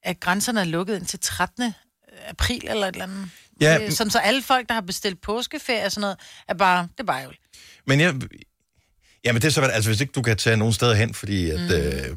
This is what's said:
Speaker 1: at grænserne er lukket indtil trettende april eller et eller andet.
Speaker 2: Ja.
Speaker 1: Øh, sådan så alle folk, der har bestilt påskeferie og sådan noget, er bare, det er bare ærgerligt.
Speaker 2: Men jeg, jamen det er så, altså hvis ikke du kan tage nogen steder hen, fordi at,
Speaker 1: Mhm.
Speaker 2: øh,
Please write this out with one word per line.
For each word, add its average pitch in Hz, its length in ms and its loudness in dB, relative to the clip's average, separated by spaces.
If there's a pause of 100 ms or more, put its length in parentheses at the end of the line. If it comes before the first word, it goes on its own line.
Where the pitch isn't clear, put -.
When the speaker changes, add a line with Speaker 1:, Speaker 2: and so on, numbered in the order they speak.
Speaker 1:
at 180 160 -6
grænserne 208 400 0
er 185 60 2
lukket 180 340 -2
indtil - 200 -8
trettende 214 540 -4 (560)
april - 400 -2
eller 208 180 -2
et 185 60 -6
eller 185 120 -10
andet. 190 240 -10 (320)
Speaker 2:
Ja. 151 220 6
Speaker 1:
Øh, 208 80 -2
sådan 160 200 0
så - 80 2
alle 233 240 0
folk, 254 240 0
der 240 60 -2
har 226 80 0
bestilt 185 400 -6
påskeferie 240 640 -4
og 190 60 0
sådan 208 100 -6
noget, 202 160 -4 (320)
er 208 40 -2
bare, 180 280 4
det 175 180 -10
er 262 40 -6
bare 143 160 -2
ærgerligt. 135 220 -16 (460)
Speaker 2:
Men 135 120 4
jeg, 165 140 4 (1120)
jamen 117 160 2
det 151 60 4
er 151 40 4
så, 143 100 2
altså 113 280 2
hvis 107 120 2
ikke 139 140 -2
du 135 60 -2
kan 113 160 2
tage 113 200 2
nogen 110 160 4
steder 120 200 4
hen, 110 200 2
fordi 95 360 -2
at, 80 100 -2
Speaker 1:
Mhm. - 120 -2
Speaker 2:
øh, 69 340 0 (120)